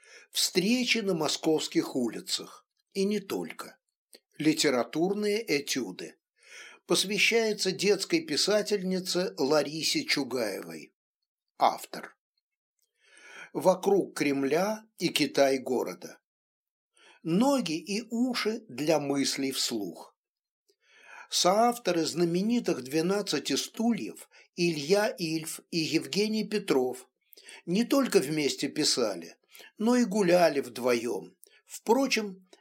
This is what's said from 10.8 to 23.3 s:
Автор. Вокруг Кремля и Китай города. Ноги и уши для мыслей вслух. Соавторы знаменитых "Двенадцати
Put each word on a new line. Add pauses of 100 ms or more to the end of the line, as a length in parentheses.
Автор. (1400)
Вокруг
Кремля (140)
и
Китай
города. (1040)
Ноги
и
уши
для
мыслей
вслух. (1160)
Соавторы
знаменитых
"Двенадцати